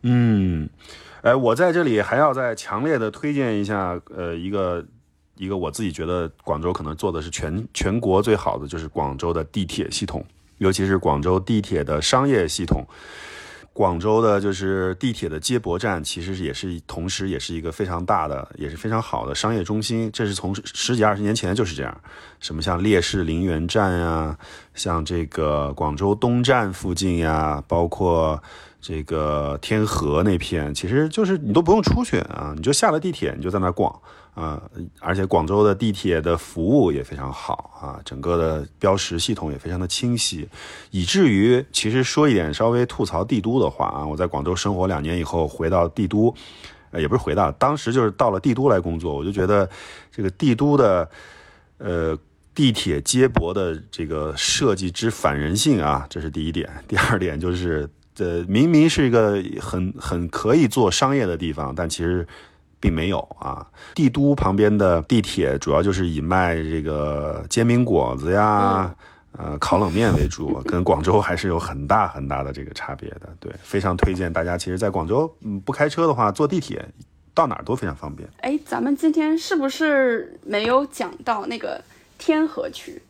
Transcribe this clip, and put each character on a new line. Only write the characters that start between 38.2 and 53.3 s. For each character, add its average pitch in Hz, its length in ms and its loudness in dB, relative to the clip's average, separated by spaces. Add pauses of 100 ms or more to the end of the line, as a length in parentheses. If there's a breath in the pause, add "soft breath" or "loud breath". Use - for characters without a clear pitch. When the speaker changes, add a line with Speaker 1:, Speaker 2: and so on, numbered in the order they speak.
Speaker 1:
个 85 160 0
的 80 300 0 (120)
标 98 180 4
识 87 220 -4
系 104 160 -2
统 80 160 -6
也 71 80 -8
非 78 100 -10
常 90 100 -4
的 92 80 -2
清 120 300 -2
晰， 90 320 -4 (420 loud breath)
以 92 140 -2
至 185 240 4
于 120 440 4
其 - 180 -2
实 127 120 2
说 151 260 4
一 135 40 6
点 82 200 2
稍 113 160 2
微 120 180 2
吐 - 180 -4
槽 85 180 -2
帝 117 180 0
都 117 200 0
的 85 80 4
话 - 180 -2
啊， 73 200 -6
我 76 100 -6
在 90 100 0
广 78 160 -4
州 87 140 0
生 101 180 -2
活 92 120 0
两 82 160 -2
年 82 160 -2
以 85 60 -2
后 80 220 -2
回 82 220 -4
到 85 200 4
帝 95 200 -2
都， 107 260 4 (560 loud breath)
呃， 82 100 -6
也 78 60 0
不 71 80 0
是 123 80 2
回 73 120 -2
到， 85 180 2
当 135 240 0
时 113 160 -4
就 131 100 2
是 107 100 2
到 120 180 2
了 95 100 0
帝 123 140 2
都 131 160 2
来 98 100 6
工 85 180 -4
作， 80 160 -4
我 71 80 -4
就 87 80 -2
觉 98 160 0
得 98 220 4 (420 loud breath)
这 - 120 -8
个 95 80 0
帝 127 240 2
都 143 220 4
的， 95 340 4 (680 loud breath)
呃， 82 380 -2 (380)
地 135 180 4
铁 85 300 -2
接 127 260 4
驳 92 240 0